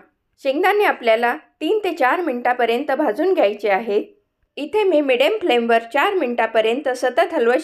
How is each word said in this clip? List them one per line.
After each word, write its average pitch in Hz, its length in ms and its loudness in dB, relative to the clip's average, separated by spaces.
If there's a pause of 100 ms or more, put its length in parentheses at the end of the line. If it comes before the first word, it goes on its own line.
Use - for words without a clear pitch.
(420)
शेंगदाणे 370 420 2
आपल्याला 240 520 0 (240)
तीन 392 240 0
ते 359 80 -2
चार 302 280 0
मिनिटापर्यंत 240 720 -2
भाजून 294 440 0
घ्यायचे 226 340 0
आहेत. 214 340 0 (540)
इथे 339 280 -2
मी 320 160 4
मीडियम 269 400 2
फ्लेमवर 233 380 2
चार 285 360 -2
मिनिटापर्यंत 240 760 0
सतत 262 460 0
हलवत 254 300 2